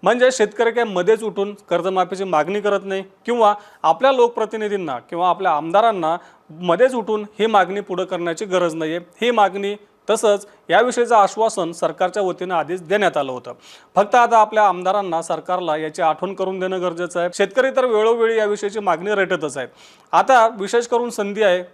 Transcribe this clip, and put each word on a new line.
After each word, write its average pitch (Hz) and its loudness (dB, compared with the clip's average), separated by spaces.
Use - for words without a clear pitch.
म्हणजे 240 4
शेतकरी 226 0
काही 233 -2
मध्येच 202 2
उठून 202 -4
कर्जमाफीची 185 -2
मागणी 180 0
करत 202 0
नाही 190 -6
किंवा 226 2
आपल्या 170 4
लोकप्रतिनिधींना 214 -2
किंवा 175 0
आपल्या 180 0
आमदारांना 170 0
मध्येच 180 2
उठून 214 -4
ही 208 0
मागणी 202 2
पुढं 190 -6
करण्याची 175 -6
गरज 175 0
नाहीये. 160 -4
ही 233 0
मागणी 202 0
तसंच 208 0
याविषयीचं 240 2
आश्वासन 208 2
सरकारच्या 180 -2
वतीनं 180 -4
आधीच 165 -4
देण्यात 185 2
आलं 135 -2
होतं. 123 -10
फक्त 208 2
आता 233 6
आपल्या 214 4
आमदारांना, 180 -2
सरकारला 170 -4
याची 156 -6
आठवण 165 -2
करून 190 -4
देणं 185 -4
गरजेचं 175 -4
आहे. 175 -2
शेतकरी 208 0
तर 262 2
वेळोवेळी 226 2
याविषयीची 208 -2
मागणी 190 -2
रेटतच 170 -2
आहेत. 123 -8
आता 226 6
विशेष 233 -2
करून 240 -2
संधी 208 -4
आहे 180 2